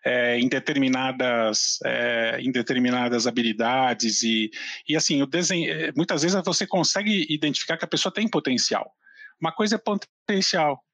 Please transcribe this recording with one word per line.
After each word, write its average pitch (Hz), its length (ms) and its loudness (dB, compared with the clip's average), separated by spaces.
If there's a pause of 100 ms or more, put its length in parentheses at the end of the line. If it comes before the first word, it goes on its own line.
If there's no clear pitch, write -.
é, 120 340 2
em 123 100 2
determinadas, 127 1400 0
é, 120 560 0
em 127 120 -2
determinadas 123 760 2
habilidades 117 960 0
e, 110 280 0 (380)
e 147 80 0
assim, 147 260 2
o 139 40 2
desen-, 170 420 0
é, 156 280 -4
muitas 160 260 0
vezes 185 220 2
você 185 220 0
consegue 196 600 0
identificar 151 480 -2
que 165 80 -6
a - 40 -10
pessoa 175 240 -2
tem 214 160 -2
potencial. 127 640 0 (480)
Uma 160 100 -2
coisa 214 240 0
é 208 40 -2
potencial 190 1000 -2 (140)